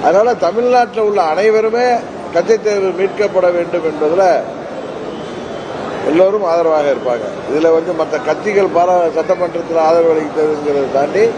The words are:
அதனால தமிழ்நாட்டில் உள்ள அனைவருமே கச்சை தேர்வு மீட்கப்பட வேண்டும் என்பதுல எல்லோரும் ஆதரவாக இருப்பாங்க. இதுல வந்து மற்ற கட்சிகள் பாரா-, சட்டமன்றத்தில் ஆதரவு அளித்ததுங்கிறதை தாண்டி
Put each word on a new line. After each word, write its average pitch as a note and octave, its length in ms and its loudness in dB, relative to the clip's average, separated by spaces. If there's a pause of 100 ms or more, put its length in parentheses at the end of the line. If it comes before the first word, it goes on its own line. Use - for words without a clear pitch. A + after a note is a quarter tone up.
அதனால G#3 300 4 (100)
தமிழ்நாட்டில் A#3 640 0
உள்ள G3+ 120 0 (120)
அனைவருமே A3 540 2 (480)
கச்சை F#3 220 4 (100)
தேர்வு G3 320 0
மீட்கப்பட F#3+ 480 0 (100)
வேண்டும் E3+ 340 -2
என்பதுல D#3 340 2 (1900)
எல்லோரும் F#3+ 400 4
ஆதரவாக D#3 440 2
இருப்பாங்க. A#2 320 -4 (220)
இதுல D#3 280 0
வந்து E3 240 -2
மற்ற D3+ 280 -2
கட்சிகள் F#3+ 480 0
பாரா-, F3 400 2
சட்டமன்றத்தில் E3 680 -2
ஆதரவு E3 280 4
அளித்ததுங்கிறதை D3 720 0 (120)
தாண்டி D3+ 260 2 (140)